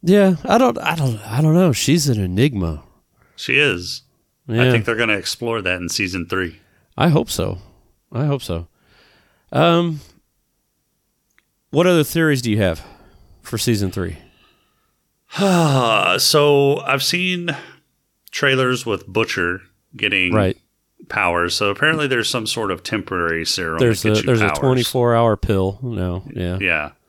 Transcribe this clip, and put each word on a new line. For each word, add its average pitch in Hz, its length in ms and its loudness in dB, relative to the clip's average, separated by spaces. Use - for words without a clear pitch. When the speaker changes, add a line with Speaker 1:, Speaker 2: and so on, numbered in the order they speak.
Speaker 1:
Yeah, 190 420 6
I 208 140 2
don't, 254 200 2
I 156 160 -2
don't, 131 320 -2
I 113 140 -4
don't 156 140 4
know. 175 180 4
She's 143 360 2
an 113 120 0
enigma. 92 640 -2
Speaker 2:
She 131 240 -2
is. 92 440 -2
I 113 60 -4
Speaker 1:
Yeah. 123 180 4
Speaker 2:
think 110 120 2
they're 117 120 -2
gonna 113 180 0
explore 113 480 -6
that 90 180 -2
in 87 80 -6
season 90 380 -4
three. 92 340 -6
Speaker 1:
I 160 120 2
hope 165 220 2
so. - 280 -4
I 135 140 -2
hope 143 160 -2
so. 85 260 -8
Um, 170 480 0
what 160 160 2
other 170 180 4
theories 151 380 0
do 120 80 -2
you 107 80 2
have 90 260 0
for - 160 -8
season 101 320 0
three? 87 320 -6
Speaker 2:
<sighs> - 1160 -20
So 143 600 4
I've 135 240 -2
seen 175 520 -2
trailers 131 560 0
with 101 200 -4
Butcher 92 540 -2
getting 95 360 0
Speaker 1:
Right. 98 240 2
Speaker 2:
powers. 87 460 0
So 101 160 0
apparently 151 360 0
there's 123 240 0
some 113 160 -4
sort 107 240 -4
of 85 120 -6
temporary 85 640 -4
serum 82 340 -4
Speaker 1:
There's 113 240 2
Speaker 2:
that 110 80 0
gets 107 100 2
Speaker 1:
a, - 20 -6
Speaker 2:
you - 40 -4
Speaker 1:
there's 120 140 2
Speaker 2:
powers. 78 180 0
Speaker 1:
a - 20 -4
twenty-four 127 540 0
hour 117 220 2
pill. 98 460 -2
No, 95 420 -6
yeah. 90 260 -4
Speaker 2:
Yeah. 80 300 -2